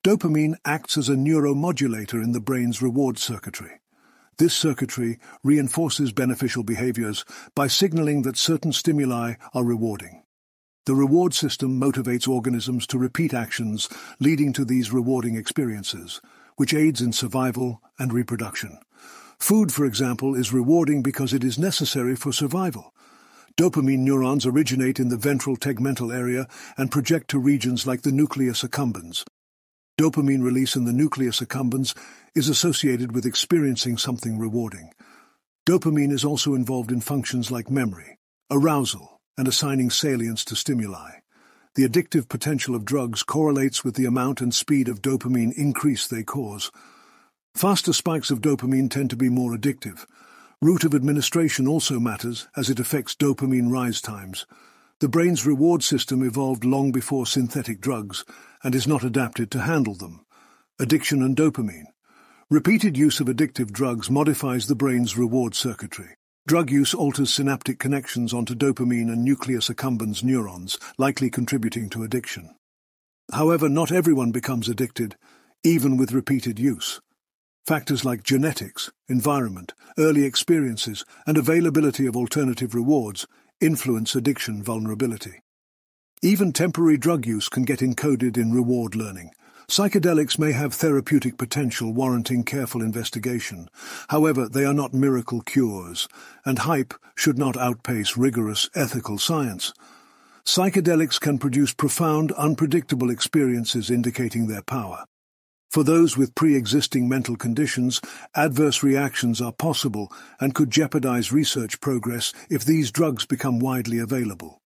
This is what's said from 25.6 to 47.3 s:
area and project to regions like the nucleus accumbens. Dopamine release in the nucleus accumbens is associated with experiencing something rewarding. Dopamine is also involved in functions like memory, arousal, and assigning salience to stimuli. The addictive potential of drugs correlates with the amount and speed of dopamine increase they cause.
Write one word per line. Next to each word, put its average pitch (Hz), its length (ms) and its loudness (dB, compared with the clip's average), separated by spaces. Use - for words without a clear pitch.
area 123 320 -4
and 135 140 -2
project 147 380 0
to 139 100 0
regions 123 480 2
like 127 140 -2
the 143 100 0
nucleus 135 520 0
accumbens. 104 600 -4
Dopamine 139 460 2
release 127 340 2
in 123 100 0
the 120 60 0
nucleus 131 480 2
accumbens 131 560 -2
is 147 160 2
associated 127 640 0
with 123 140 -2
experiencing 131 680 0
something 113 440 -4
rewarding. 107 520 -4
Dopamine 151 440 4
is 139 140 -2
also 143 300 0
involved 127 360 -2
in 123 80 0
functions 123 520 -4
like 120 180 -6
memory, 123 480 -2
arousal, 139 720 0
and 131 100 0
assigning 131 440 0
salience 117 520 -2
to - 120 -8
stimuli. 107 560 -4
The 135 120 4
addictive 160 400 0
potential 131 460 -4
of 110 120 -4
drugs 120 360 -2
correlates 139 640 0
with 123 100 -2
the 131 120 0
amount 127 360 0
and 123 100 0
speed 135 360 2
of 107 160 -6
dopamine 127 520 0
increase 143 520 0
they 113 160 -6
cause. 104 480 -8